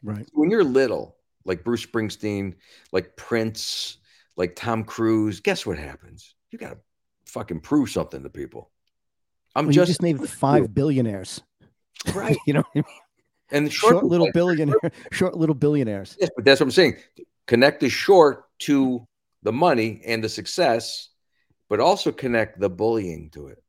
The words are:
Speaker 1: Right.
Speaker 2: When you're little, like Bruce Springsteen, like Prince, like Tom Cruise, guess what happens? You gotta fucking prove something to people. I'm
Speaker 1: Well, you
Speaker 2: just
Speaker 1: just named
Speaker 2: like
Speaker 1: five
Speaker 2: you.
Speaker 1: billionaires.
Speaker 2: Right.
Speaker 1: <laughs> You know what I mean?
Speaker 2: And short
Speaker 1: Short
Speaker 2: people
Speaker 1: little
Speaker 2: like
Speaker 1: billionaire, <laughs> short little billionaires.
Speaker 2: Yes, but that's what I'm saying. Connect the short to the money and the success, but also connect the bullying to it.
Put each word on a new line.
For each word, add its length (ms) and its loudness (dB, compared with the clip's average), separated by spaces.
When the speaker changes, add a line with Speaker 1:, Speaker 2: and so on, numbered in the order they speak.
Speaker 1:
Right. 320 -10
Speaker 2:
When 160 2
you're 140 4
little, 540 0
like 180 -6
Bruce 220 -2
Springsteen, 680 -6
like 240 -4
Prince, 800 -6
like 200 -4
Tom 280 -4
Cruise, 580 -2
guess 240 -2
what 120 -6
happens? 560 -18
You 80 -20
gotta 200 -16
fucking 340 -10
prove 300 0
something 320 -6
to 60 -14
people. 420 -16
I'm 100 0
Speaker 1:
Well, 80 2
you 80 6
Speaker 2:
just 80 2
Speaker 1:
just 120 -2
named 200 -2
Speaker 2:
like 80 -10
Speaker 1:
five 340 2
Speaker 2:
you. 60 -4
Speaker 1:
billionaires. 720 -4
Speaker 2:
Right. 280 -2
Speaker 1:
<laughs> 40 -10
You 80 -2
know 60 2
what 120 -2
I 40 -20
mean? 100 -20
Speaker 2:
And 220 -2
short 200 4
Speaker 1:
Short 100 6
Speaker 2:
people 60 0
Speaker 1:
little 180 4
Speaker 2:
like 60 -4
Speaker 1:
billionaire, 640 0
<laughs> 160 -20
short 260 -2
little 180 2
billionaires. 640 -2
Speaker 2:
Yes, 160 0
but 100 -2
that's 140 8
what 80 4
I'm 40 -2
saying. 260 4
Connect 320 4
the 100 0
short 540 6
to 480 0
the 100 -2
money 520 0
and 180 -4
the 60 -2
success, 800 -4
but 100 -2
also 320 2
connect 480 -4
the 100 0
bullying 640 -4
to 160 -18
it. 220 -20